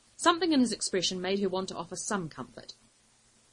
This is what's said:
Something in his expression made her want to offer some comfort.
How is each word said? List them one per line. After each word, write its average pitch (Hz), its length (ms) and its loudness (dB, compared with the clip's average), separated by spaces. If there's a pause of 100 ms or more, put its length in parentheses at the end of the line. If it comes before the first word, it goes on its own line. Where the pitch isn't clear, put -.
(180)
Something 339 340 2
in 294 80 6
his 233 120 6
expression 185 500 -2
made 190 180 0
her 196 100 2
want 185 200 -2
to 175 80 -8
offer 170 180 -8
some 180 340 -4
comfort. - 460 -14 (760)